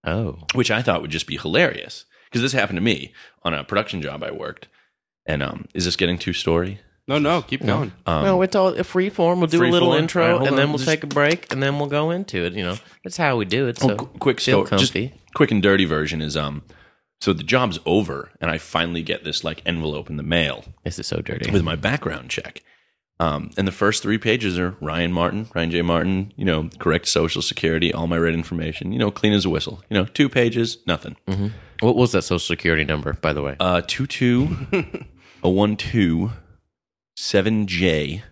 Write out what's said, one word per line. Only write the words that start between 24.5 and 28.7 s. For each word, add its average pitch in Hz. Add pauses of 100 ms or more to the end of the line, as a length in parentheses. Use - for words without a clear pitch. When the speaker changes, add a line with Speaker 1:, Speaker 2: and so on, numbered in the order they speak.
Speaker 2:
are 90
Ryan 85
Martin, 92
Ryan 85
J. 85
Martin, 90
you -
know, 80 (100)
correct 85
social 82
security, 82
all 85
my 85
right 85
information, 82